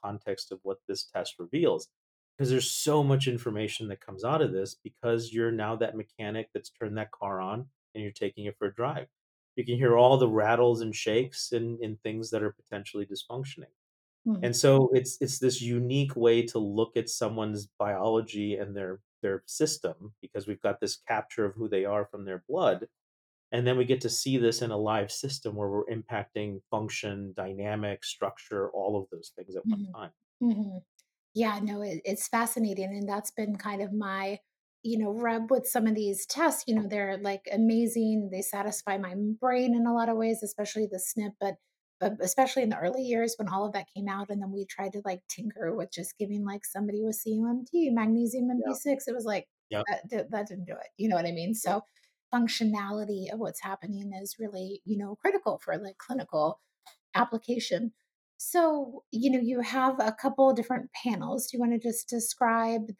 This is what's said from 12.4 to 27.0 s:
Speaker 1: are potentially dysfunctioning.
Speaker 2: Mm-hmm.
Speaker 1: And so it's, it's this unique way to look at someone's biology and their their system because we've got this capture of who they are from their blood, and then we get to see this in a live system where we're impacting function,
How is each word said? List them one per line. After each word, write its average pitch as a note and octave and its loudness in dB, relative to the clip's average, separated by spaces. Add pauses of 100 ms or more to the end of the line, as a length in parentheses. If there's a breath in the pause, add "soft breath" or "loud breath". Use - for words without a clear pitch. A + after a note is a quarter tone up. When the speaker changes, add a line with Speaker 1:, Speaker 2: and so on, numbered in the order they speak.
Speaker 1:
are G#2 0
potentially G2+ -8
dysfunctioning. B2 -10 (540)
Speaker 2:
Mm-hmm. G3+ 0
Speaker 1:
And A#2+ 0
so C3+ 8
it's, C3 2
it's C3+ -2
this B2+ 4
unique B2 0
way A#2 6
to A#2 -2
look G#2+ 0
at A#2 0
someone's G#2+ -2 (120)
biology G#2 0
and G2+ -6
their G2 -6 (220)
their G2 0
system G#2 -4
because G2 -10
we've G#2 -6
got G2+ -2
this G2 -2
capture - -2
of G2 -2
who A2 -6
they G2 2
are G2+ 0
from G2+ -12
their F#2 -8
blood, B2+ 2 (640)
and B2 2
then B2+ 4
we B2 4
get B2+ 2
to A2+ 0
see C3+ 0
this A#2 4
in A2+ -2
a G#2 -2
live G#2+ 0
system B2+ -6
where G2+ -2
we're G#2 -2
impacting G#2 -6 (100)
function, G2+ -4